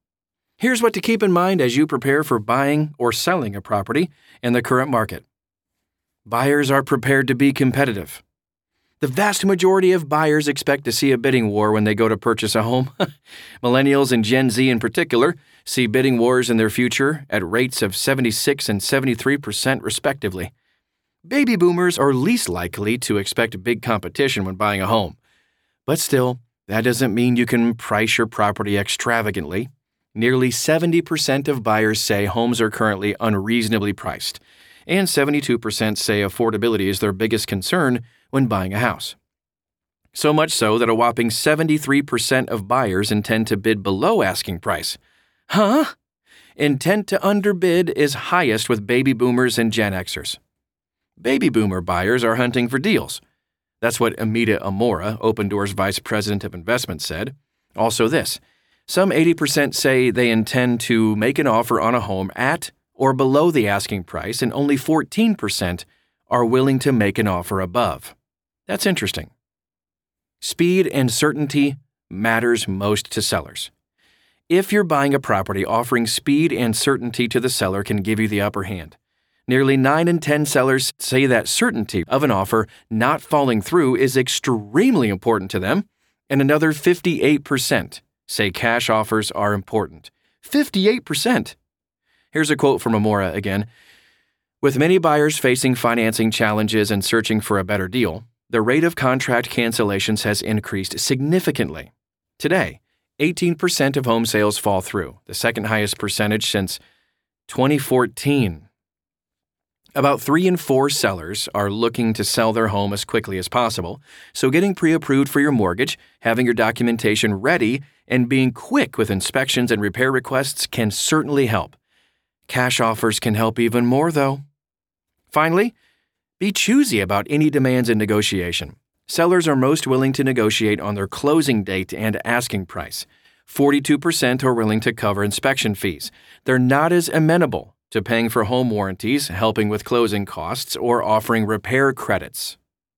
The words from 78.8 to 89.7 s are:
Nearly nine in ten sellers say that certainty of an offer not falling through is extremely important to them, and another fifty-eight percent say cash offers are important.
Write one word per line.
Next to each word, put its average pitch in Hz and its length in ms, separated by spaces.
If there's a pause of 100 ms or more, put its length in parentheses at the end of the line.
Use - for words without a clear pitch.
Nearly 135 300
nine 147 320
in 175 100
ten 151 260
sellers 135 540
say 131 280
that 127 220
certainty 113 600
of 135 160
an 139 80
offer 107 340 (240)
not 120 300
falling 131 420
through 135 340
is 127 200
extremely 131 920
important 98 440
to 101 80
them, 131 240 (440)
and 139 120
another 151 320
fifty-eight 151 720
percent 131 580 (240)
say - 240
cash 117 380
offers 110 440
are 104 200
important. 98 580 (300)